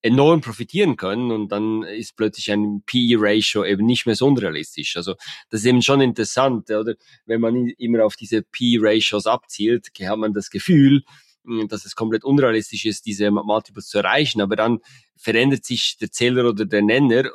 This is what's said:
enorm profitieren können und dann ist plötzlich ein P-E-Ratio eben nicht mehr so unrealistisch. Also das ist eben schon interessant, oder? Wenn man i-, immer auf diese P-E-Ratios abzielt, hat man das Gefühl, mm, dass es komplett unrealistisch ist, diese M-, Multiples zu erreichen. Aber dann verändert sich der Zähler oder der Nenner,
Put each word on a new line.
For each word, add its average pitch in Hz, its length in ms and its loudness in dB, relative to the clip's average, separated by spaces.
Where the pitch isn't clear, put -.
enorm 139 380 4
profitieren 131 560 -2
können 113 360 -4
und 107 180 -4
dann 110 320 -4
ist 101 340 -12
plötzlich 107 340 -4
ein 104 360 -2
P-E-Ratio 110 760 2
eben 101 200 0
nicht 117 220 0
mehr 113 80 2
so 127 120 0
unrealistisch. 85 720 -2
Also 90 200 -8
das 110 100 -4
ist 107 60 0
eben 123 160 4
schon 139 180 4
interessant, 120 720 0
oder? 110 240 -2
Wenn 113 160 -2
man 117 160 0
i-, 120 220 -2
immer 117 260 2
auf 104 100 0
diese 107 280 -4
P-E-Ratios 110 840 0
abzielt, 113 600 -2
hat 98 180 -4
man 107 140 -2
das 98 180 -6
Gefühl, 139 520 4
mm, 110 240 -6
dass 104 180 -10
es - 100 -16
komplett 110 280 -2
unrealistisch 123 600 0
ist, 110 220 -6
diese 104 200 -2
M-, 104 160 2
Multiples 104 460 -4
zu 104 100 -2
erreichen. 110 440 0
Aber 98 120 0
dann 110 240 0
verändert 120 480 0
sich - 320 -4
der 104 160 -10
Zähler 123 380 0
oder 104 160 -4
der 104 160 0
Nenner, 123 420 4